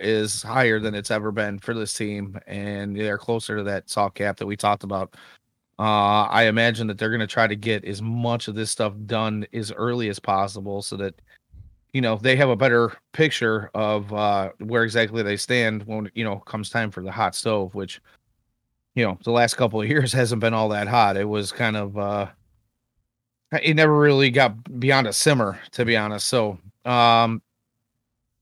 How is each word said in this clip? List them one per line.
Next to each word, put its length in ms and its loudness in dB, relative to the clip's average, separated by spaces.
is 400 0
higher 380 2
than 160 -4
it's 160 -6
ever 180 -2
been 300 -4
for 120 -6
this 220 -6
team, 420 -6
and 500 -8
they're 200 -2
closer 400 -4
to 40 -4
that 260 -4
soft 280 -2
cap 220 -4
that 80 -6
we 100 -6
talked 260 0
about. 320 -8
Uh, 460 4
I 200 4
imagine 440 2
that 100 -6
they're 140 -2
gonna 160 -2
try 180 2
to 80 0
get 300 -4
as 180 -8
much 460 -2
of 80 -6
this 160 -4
stuff 220 -2
done 480 -2
as 180 -8
early 380 -4
as 100 -6
possible 640 -4
so 140 -8
that, 240 -6
you 100 0
know, 140 0
they 200 2
have 140 4
a 60 2
better 360 4
picture 600 0
of, 400 -2
uh, 460 0
where 260 0
exactly 380 0
they 140 -2
stand 500 0
when, 280 -8
you 100 -4
know, 160 -6
comes 280 -10
time 220 -4
for 120 -12
the 100 -10
hot 220 -2
stove, 400 -2
which, 280 -10
you 80 0
know, 220 0
the 60 -2
last 240 4
couple 260 0
of 80 -2
<laughs> 0 -
years 240 2
hasn't 280 0
been 120 2
all 160 0
that 200 -2
hot. 280 4
It 120 -2
was 240 -4
kind 240 -2
of, 200 -6
uh, 300 -4
it 140 4
never 200 6
really 340 6
got 480 2
beyond 280 4
a 60 -4
simmer, 460 2
to 140 0
be 100 2
honest. 300 -2
So, 320 0
um, 560 4